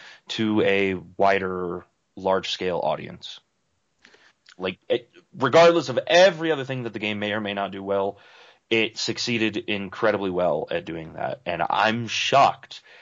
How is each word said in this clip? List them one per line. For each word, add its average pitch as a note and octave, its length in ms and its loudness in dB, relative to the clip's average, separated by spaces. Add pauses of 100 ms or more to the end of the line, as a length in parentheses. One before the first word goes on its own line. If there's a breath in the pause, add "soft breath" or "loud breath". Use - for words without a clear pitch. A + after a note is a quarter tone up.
(300 loud breath)
to G#2+ 340 0
a G2 320 2
wider, F#2 920 -2 (300)
large-scale F#2+ 680 -2
audience. - 560 -6 (1160 soft breath)
Like, F#2 220 -6 (100)
it, A#2+ 180 -2 (300)
regardless E3 520 6
of B2 180 -2
every E3 440 6
other C3+ 140 -4
thing C3 200 -6
that G#2+ 80 -8
the A2 60 -8
game G#2+ 200 -4
may G#2 140 -2
or G#2+ 80 -2
may G#2 120 -4
not G2 160 -4
do G2 140 -10
well, G2 340 -2 (540 soft breath)
it A2+ 260 0
succeeded A2 600 -2
incredibly G2 720 -2
well F2 400 0
at E2+ 120 -4
doing E2 300 -10
that. - 320 -8
And E2+ 240 -4
I'm A2 380 0
shocked - 720 0 (200 soft breath)